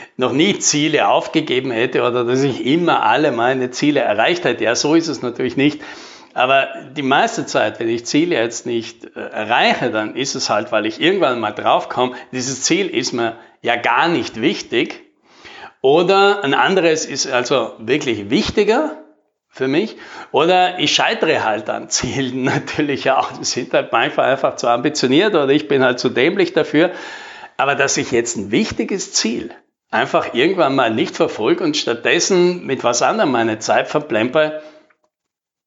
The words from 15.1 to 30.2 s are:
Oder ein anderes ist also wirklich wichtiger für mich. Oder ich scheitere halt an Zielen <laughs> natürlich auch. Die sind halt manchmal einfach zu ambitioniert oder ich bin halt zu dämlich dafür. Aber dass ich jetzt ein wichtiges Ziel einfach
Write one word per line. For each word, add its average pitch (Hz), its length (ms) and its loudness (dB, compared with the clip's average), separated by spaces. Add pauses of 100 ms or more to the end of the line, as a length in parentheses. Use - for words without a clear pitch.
Oder 196 600 4
ein 139 100 0
anderes 160 520 2
ist 139 240 -6
also 123 500 0
wirklich 110 500 -2
wichtiger 220 680 0 (520)
für 131 180 -4
mich. 180 300 -2 (340)
Oder 180 480 2
ich 143 140 0
scheitere 151 500 2
halt 110 260 -2
an 110 200 -8
Zielen 131 540 -4
<laughs> - 0 -
natürlich 139 680 -2
auch. 135 220 0
Die 110 100 -12
sind 127 300 -6
halt 139 180 0
manchmal 127 400 2
einfach 135 240 0
zu 120 140 -2
ambitioniert 147 640 2
oder 143 160 2
ich 147 180 2
bin 135 160 2
halt 123 160 2
zu 127 100 0
dämlich 165 440 2
dafür. 160 380 2 (720)
Aber 139 140 0
dass 139 220 0
ich 135 120 -4
jetzt 120 280 0
ein 101 120 -8
wichtiges 156 640 -2
Ziel - 400 -4 (380)
einfach 135 420 0